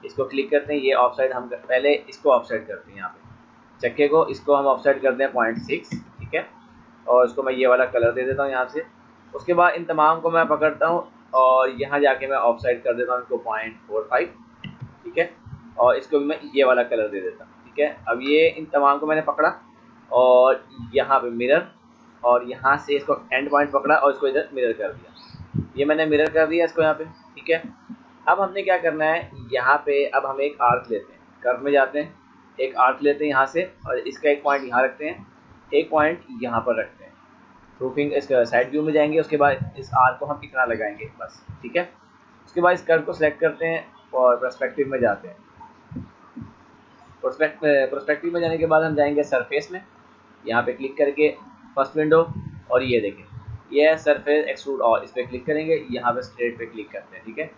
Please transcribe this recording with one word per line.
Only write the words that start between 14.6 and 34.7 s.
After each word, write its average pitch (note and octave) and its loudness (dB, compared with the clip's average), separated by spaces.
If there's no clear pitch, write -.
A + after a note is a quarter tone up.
ठीक F4 -6
है, E3+ 0
और B2 6
इसको C#3+ -2
भी C#3 0
मैं D3+ -4
ये C3+ 2
वाला B2 4
color A2+ -2
दे G2+ -8
देता F2+ -10
हूँ, - -20
ठीक - -14
है। D3 0
अब A#2+ -2
ये D3+ 4
इन D#3 -6
तमाम C#3+ 4
को D3+ -6
मैंने D#3 0
पकड़ा D#3 0
और B2+ 6
यहाँ C3+ 2
पे A#2+ -6
mirror, B2 2
और A#2+ 4
यहाँ C3 0
से C#3+ -2
इसको C#3 -2
end C#3 -2
point C#3+ 2
पकड़ा C#3 2
और C#3 4
इसको C3+ -2
इधर C3 -2
mirror B2 0
कर G2+ -6
दिया। - -12
ये C#3 0
मैंने D#3 0
mirror D3+ 2
कर D#3+ 2
दिया E3 0
इसको E3 -2
यहाँ D#3 2
पे, D#3 -8
ठीक - -14
है। E3 0
अब F3+ 2
हमने F#3+ -4
क्या F#3+ 2
करना D#3 -2
है, D#3+ 0
यहाँ C3 2
पे C#3+ 0
अब C#3 -2
हम C3+ -6
एक C#3+ -4
arc A#2+ 2
लेते G#2 -8
हैं, - -20
Curve B2 -2
में C#3+ -2
जाते C#3 2
हैं, D3+ -8
एक C3 -4
arc B2+ 2
लेते C#3+ 0
हैं D3 -2
यहाँ C3+ 2
से E3 -2
और B2+ -4
इसका C#3 -2
एक C#3+ 0
point C#3 0
यहाँ B2 0